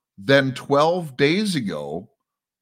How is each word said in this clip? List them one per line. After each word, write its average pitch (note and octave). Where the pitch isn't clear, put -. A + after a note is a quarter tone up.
than C3
twelve D3+
days F3
ago, E2+